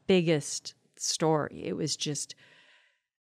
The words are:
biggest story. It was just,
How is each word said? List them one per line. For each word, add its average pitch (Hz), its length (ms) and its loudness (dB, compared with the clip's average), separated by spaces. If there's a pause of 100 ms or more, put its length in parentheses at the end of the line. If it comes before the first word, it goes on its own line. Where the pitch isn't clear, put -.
biggest 165 680 2 (220)
story. 156 680 0
It - 120 -4
was 156 200 -2
just, - 400 -6 (920)